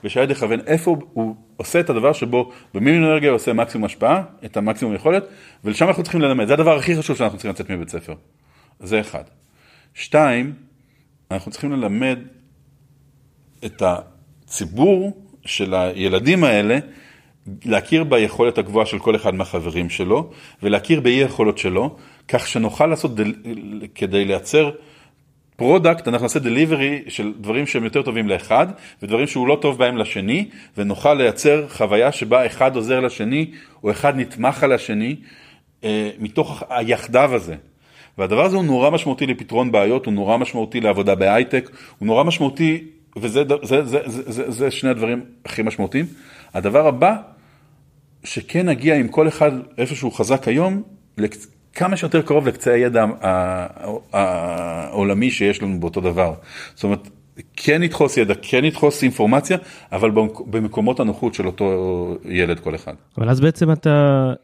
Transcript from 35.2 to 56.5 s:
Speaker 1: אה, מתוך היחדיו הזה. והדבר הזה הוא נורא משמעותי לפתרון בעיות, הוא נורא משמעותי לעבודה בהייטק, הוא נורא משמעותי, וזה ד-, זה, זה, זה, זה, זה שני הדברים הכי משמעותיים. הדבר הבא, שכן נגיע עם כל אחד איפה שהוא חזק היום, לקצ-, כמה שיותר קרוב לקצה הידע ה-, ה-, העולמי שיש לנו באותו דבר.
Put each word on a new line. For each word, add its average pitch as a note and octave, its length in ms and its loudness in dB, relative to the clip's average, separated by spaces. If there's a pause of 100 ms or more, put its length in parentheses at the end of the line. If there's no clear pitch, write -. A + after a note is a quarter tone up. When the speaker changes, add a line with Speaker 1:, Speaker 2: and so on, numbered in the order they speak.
Speaker 1:
אה, G#2+ 260 -2 (100)
מתוך B2+ 500 -10
היחדיו B2 640 0
הזה. E2+ 200 -4 (600)
והדבר G#2 280 2
הזה F#3+ 100 0
הוא F#3 100 0
נורא C3+ 240 4
משמעותי C#3+ 360 -2
לפתרון B2 460 -2
בעיות, A2 340 2
הוא A2 80 -2
נורא G2+ 240 0
משמעותי A#2+ 440 -4
לעבודה G2+ 340 2
בהייטק, A#2+ 540 2 (300)
הוא G#2 80 -4
נורא A2+ 160 4
משמעותי, D#3+ 600 0 (340)
וזה A2+ 260 0
ד-, C#3+ 220 0
זה, C3+ 200 2
זה, B2+ 200 0
זה, B2 260 -8
זה, A#2+ 200 -6
זה B2 200 -2
שני C3 180 -4
הדברים A#2+ 320 -2 (240)
הכי - 160 -8
משמעותיים. A2 440 -2 (480)
הדבר G#2 340 2
הבא, D3+ 280 4 (1080)
שכן - 460 -4
נגיע D3 260 2
עם B2+ 120 2
כל D#3 200 4
אחד D3+ 240 4 (260)
איפה B2+ 180 -2
שהוא B2+ 160 -4
חזק B2 360 0
היום, F#3 340 0 (360)
לקצ-, G#2+ 300 -4 (260)
כמה F#3 240 0
שיותר E3 240 2
קרוב D3 260 2
לקצה B2 260 2
הידע A#2+ 300 4
ה-, G2+ 240 -2
ה-, F#2 400 0 (460)
העולמי F2+ 1160 0
שיש G2+ 320 0
לנו F#2+ 160 -4
באותו E2+ 220 -4
דבר. F2+ 320 0 (420)